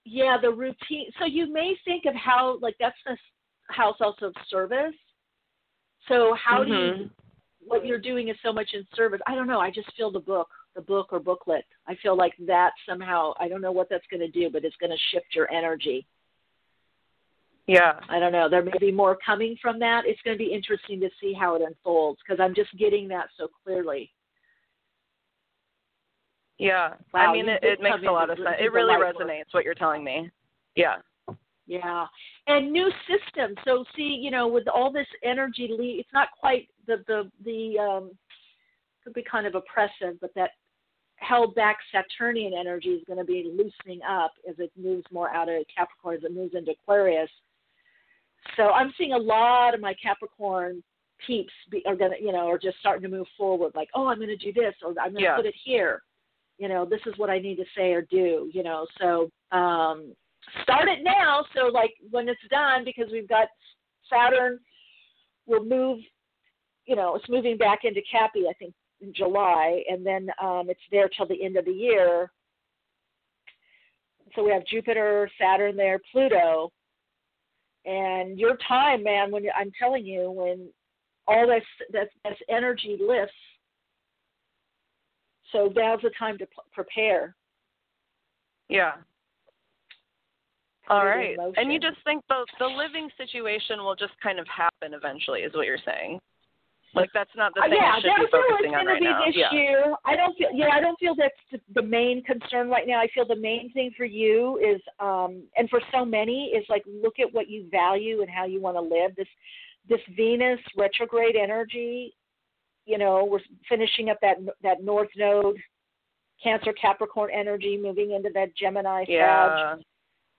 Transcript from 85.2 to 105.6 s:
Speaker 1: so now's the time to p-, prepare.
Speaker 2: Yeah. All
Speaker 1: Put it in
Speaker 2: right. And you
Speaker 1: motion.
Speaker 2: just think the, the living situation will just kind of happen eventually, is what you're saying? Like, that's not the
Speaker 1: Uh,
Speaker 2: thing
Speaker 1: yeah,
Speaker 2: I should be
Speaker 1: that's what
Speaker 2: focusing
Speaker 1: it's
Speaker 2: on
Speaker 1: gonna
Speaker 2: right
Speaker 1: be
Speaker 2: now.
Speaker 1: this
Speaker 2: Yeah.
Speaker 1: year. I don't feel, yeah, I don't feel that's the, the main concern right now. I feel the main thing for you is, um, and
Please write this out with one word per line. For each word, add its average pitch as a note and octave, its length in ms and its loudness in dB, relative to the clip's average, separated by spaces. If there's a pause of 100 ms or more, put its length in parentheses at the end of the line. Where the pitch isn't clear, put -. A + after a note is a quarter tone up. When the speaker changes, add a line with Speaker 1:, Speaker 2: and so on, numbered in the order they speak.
Speaker 1:
so G3+ 240 2
now's A3+ 260 2
the A3+ 100 -2
time G#3+ 280 -6
to F#3+ 60 -10
p-, - 160 -20 (120)
prepare. F#3 600 -2 (1300)
Speaker 2:
Yeah. E3+ 300 0 (1900)
All G3+ 120 4
Speaker 1:
Put G3 60 2
it A3 260 0
in - 60 -10
Speaker 2:
right. F3+ 180 -6
And B3 140 2
you D#4 80 0
Speaker 1:
motion. D#4+ 140 -2
Speaker 2:
just - 100 -20
think D4+ 240 -4
the, B3+ 180 -2 (140)
the B3+ 60 -2
living C#4+ 520 -6
situation A3 640 -6
will G3 160 -4
just G3+ 260 -8
kind F#3+ 180 -4
of E3 80 -8
happen E3 460 -2
eventually, C#3+ 480 -6
is D#3 120 -6
what D#3 120 -2
you're C3 200 -2
saying? F2+ 340 -6 (760)
Like, F#3 180 2
that's G3+ 220 -2
not G#3+ 180 0
the - 80 2
Speaker 1:
Uh, - 40 6
Speaker 2:
thing - 140 4
Speaker 1:
yeah, F#4 120 6
Speaker 2:
I A3 60 4
should G#3+ 60 -2
be F#3+ 60 4
Speaker 1:
that's A4 240 4
what - 160 8
Speaker 2:
focusing G4+ 160 2
Speaker 1:
it's - 80 -2
Speaker 2:
on D4 60 2
Speaker 1:
gonna - 140 2
Speaker 2:
right - 60 0
Speaker 1:
be F4 60 2
Speaker 2:
now. - 200 2
Speaker 1:
this E4 100 0
Speaker 2:
Yeah. E4 160 2
Speaker 1:
year. C#4+ 440 2 (100)
I D4 100 0
don't F4+ 200 2
feel, F4+ 160 0
yeah, D4 220 2
I D4 60 4
don't E4+ 200 0
feel F4 140 0
that's C#4 260 0 (120)
the, B3+ 100 -12 (140)
the A#3+ 80 2
main A#3+ 400 0
concern B3 440 -4
right B3 200 0
now. A#3+ 120 0
I A3+ 100 2
feel B3 160 0
the A#3 100 0
main A3+ 380 -6
thing B3+ 220 -2
for B3 100 -6
you A3 520 2
is, G3+ 240 2 (180)
um, F#3 440 -2 (120)
and A#3 140 2